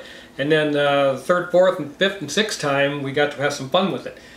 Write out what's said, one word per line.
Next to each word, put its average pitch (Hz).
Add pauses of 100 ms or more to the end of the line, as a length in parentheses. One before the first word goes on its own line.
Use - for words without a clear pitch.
(380)
And 147
then, 151
uh, 139
the 123
third, 180
fourth, 185
and 147
fifth, 196
and 143
sixth -
time, 139
we 135
got 147
to 127
have 143
some 131
fun 185
with 123
it. - (200)